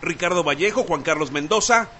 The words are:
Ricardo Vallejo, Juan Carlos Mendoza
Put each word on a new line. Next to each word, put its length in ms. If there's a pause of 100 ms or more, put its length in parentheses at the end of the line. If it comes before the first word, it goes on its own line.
Ricardo 420
Vallejo, 420
Juan 180
Carlos 280
Mendoza 680